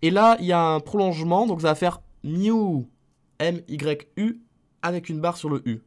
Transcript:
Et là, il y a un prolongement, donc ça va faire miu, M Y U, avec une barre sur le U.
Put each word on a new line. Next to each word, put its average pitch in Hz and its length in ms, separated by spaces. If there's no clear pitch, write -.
Et 165 80
là, 214 300
il 175 60
y 175 60
a 170 100
un 160 180
prolongement, 180 680
donc 170 140
ça 165 60
va 156 80
faire 175 260
miu, 180 640
M 170 280
Y 147 400
U, 226 240
avec 175 280
une 156 100
barre 170 180
sur 156 120
le 143 180
U. 110 200